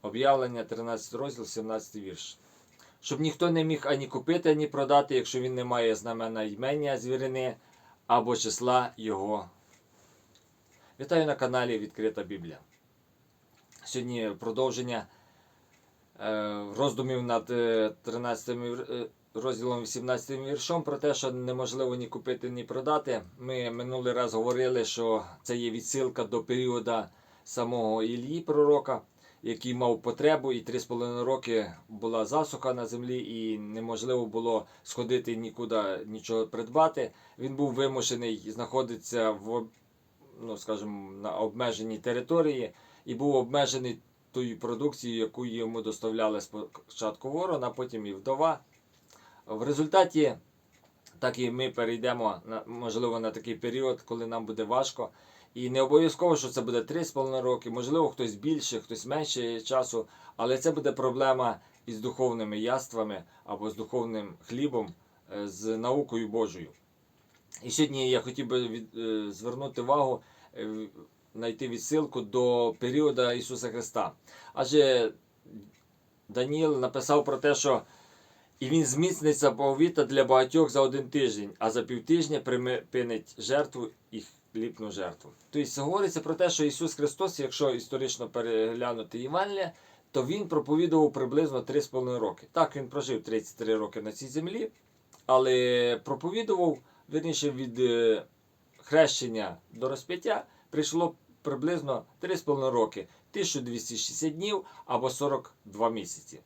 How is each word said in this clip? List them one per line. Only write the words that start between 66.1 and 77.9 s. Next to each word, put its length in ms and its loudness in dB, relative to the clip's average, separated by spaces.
Божою. 420 -4
І 80 -10
сьогодні 400 2
я 100 6
хотів 260 -6
би 220 0
від-, 300 -10
е, 340 -2
звернути 500 -8
увагу, 380 2
е, 120 -8
в-, 220 -8
знайти 340 -6
відсилку 520 -2
до 580 4
періоду 520 2
Ісуса 380 -4
Христа. 440 -4
Адже 580 6
Даніїл 500 2
написав 460 2
про 120 0
те, 180 4
що 280 2